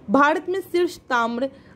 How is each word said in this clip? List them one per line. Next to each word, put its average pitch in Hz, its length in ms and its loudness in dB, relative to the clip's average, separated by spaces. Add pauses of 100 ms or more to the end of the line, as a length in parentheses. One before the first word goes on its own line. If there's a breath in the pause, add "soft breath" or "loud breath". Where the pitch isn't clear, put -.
भारत 285 400 2
में 370 120 -2
शीर्ष 349 360 -2
ताम्र 240 520 -2 (260 loud breath)